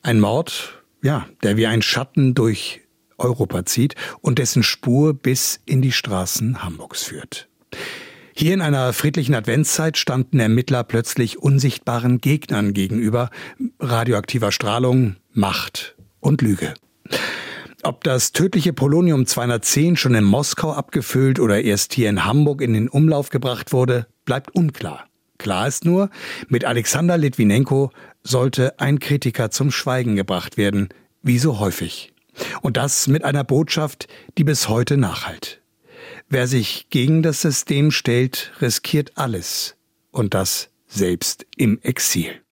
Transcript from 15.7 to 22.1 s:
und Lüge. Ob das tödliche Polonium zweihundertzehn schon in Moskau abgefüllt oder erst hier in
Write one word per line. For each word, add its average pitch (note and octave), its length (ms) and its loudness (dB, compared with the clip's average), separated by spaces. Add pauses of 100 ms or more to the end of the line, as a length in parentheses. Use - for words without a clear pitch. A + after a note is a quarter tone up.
und C#3+ 200 2
Lüge. F#2+ 320 0 (1120)
Ob - 200 -4
das B2+ 300 0
tödliche F3+ 400 2
Polonium C#3+ 540 4
zweihundertzehn B2 720 0
schon B2+ 160 2
in G#2+ 100 4
Moskau C#3+ 480 2
abgefüllt C3+ 680 0
oder G#2+ 220 2
erst - 320 0
hier A2+ 160 2
in G2 160 0